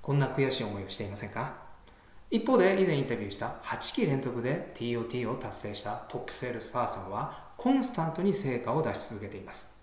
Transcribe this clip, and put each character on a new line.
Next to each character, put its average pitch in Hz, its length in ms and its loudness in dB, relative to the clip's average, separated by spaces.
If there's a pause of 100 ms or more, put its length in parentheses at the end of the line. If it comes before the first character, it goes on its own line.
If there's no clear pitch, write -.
こ 139 120 0
ん 143 40 6
な 143 120 6
悔 135 200 2
し 131 120 0
い - 20 0
思 101 160 -4
い 95 40 -4
を 92 60 -8
し - 80 -6
て 110 60 -4
い 101 60 -4
ま 98 60 -6
せ 107 120 -6
ん - 20 -8
か？ 127 240 -4 (800)
一 208 120 2
方 262 140 6
で、 196 240 8
以 190 60 6
前 160 80 4
イ 139 60 4
ン - 40 2
タ 117 100 0
ビ 104 100 -4
ュ - 20 -4
ー - 20 -4
し - 80 -8
た - 240 -4
八 - 320 -4
期 226 140 4
連 135 120 4
続 123 220 -2
で 139 320 0
テ 117 120 -4
ィ 120 80 2
ー 117 60 2
オ 113 40 -2
ー 113 40 -4
テ 127 100 -4
ィ - 40 0
ー 110 100 0
を - 40 0
達 - 220 -6
成 104 180 -6
し - 80 -6
た 104 80 -2 (180)
ト - 80 -6
ッ - 40 -4
プ - 120 -8
セ - 140 -4
ー 120 60 -2
ル 113 60 -4
ス - 100 -10
パ 120 160 0
ー - 20 -2
ソ 101 140 -6
ン 92 100 -8
は 123 440 -6
コ - 140 2
ン 269 140 8
ス - 100 -2
タ 160 140 2
ン 156 60 -2
ト 175 100 -2
に 196 100 6
成 127 240 0
果 117 160 0
を 156 80 4
出 117 140 0
し - 140 -6
続 104 120 -6
け 104 60 -6
て 101 100 -8
い 95 40 -10
ま 95 120 -12
す。 - 180 -12 (120)